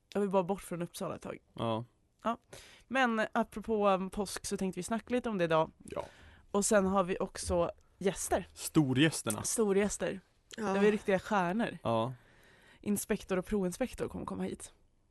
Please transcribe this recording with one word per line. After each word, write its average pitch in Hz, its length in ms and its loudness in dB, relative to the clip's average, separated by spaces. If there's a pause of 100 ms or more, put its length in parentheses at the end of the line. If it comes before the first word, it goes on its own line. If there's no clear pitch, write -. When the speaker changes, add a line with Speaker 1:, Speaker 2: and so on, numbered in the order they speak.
(140)
Speaker 1:
Jag 202 80 0
vill 202 80 0
bara 190 140 2
bort 185 180 -4
från 170 200 -8
Uppsala 170 340 -6
ett - 60 -14
tag. - 160 -10 (160)
Speaker 2:
Ja. 117 320 -2 (380)
Speaker 1:
Ja. 233 140 -2 (500)
Men 233 340 2 (100)
apropå, 214 580 0
um, 190 200 2
påsk - 360 -6
så 202 120 -4
tänkte 185 220 -2
vi 180 40 -6
snacka 226 320 -4
lite 240 140 -2
om 208 80 -2
det 175 60 2
idag. 160 280 4 (120)
Speaker 2:
Ja. - 220 -8 (460)
Speaker 1:
Och 202 140 2
sen 202 200 6
har 190 180 2
vi 180 160 -2
också 180 520 -2 (260)
gäster. 190 560 -2
Speaker 2:
Storgästerna. 131 880 2
Speaker 1:
Storgäster. 196 760 0 (380)
Speaker 3:
Ja. 220 60 -6
Speaker 1:
Det 202 240 4
är 214 40 8
riktiga 202 280 2
stjärnor. 190 640 0
Speaker 2:
Ja. 117 300 0 (680)
Speaker 1:
Inspektor 202 580 -2
och 180 60 -4
proinspektor 196 640 -2
kommer - 180 -10
komma 190 180 -6
hit. - 300 -8 (380)